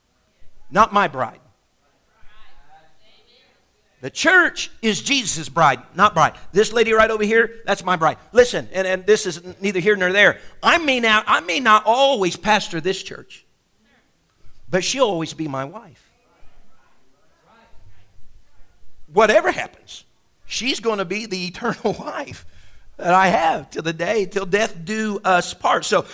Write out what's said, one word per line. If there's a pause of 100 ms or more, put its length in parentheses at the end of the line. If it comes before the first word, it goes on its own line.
(720)
not
my
bride. (2500)
The
church (100)
is
Jesus'
bride, (140)
not
bride. (180)
This
lady
right
over
here,
that's
my
bride. (140)
Listen,
and,
and
this
is (180)
neither
here
nor
there. (240)
I
may
not,
I
may
not
always
pastor
this
church, (1300)
but
she'll
always
be
my
wife. (3000)
Whatever
happens, (440)
she's
gonna
be
the
eternal
<laughs>
wife (540)
that
I
have
till
the
day,
till
death
do
us
part.
So